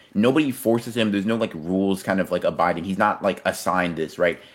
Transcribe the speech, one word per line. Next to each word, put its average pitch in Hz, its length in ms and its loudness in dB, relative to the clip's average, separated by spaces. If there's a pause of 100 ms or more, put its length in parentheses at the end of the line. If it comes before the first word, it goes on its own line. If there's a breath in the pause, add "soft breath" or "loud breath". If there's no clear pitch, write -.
(160 soft breath)
nobody 131 380 4
forces 117 440 0
him. 110 140 2
There's 101 160 0
no, 113 80 2
like, 110 200 -2
rules 92 500 0
kind 95 160 0
of, 85 100 -4
like, 87 140 -2
abiding. 85 400 0
He's 95 140 -4
not, 104 260 0
like, 92 200 0
assigned 90 520 -2
this, 80 240 -6
right? 87 180 2 (160 loud breath)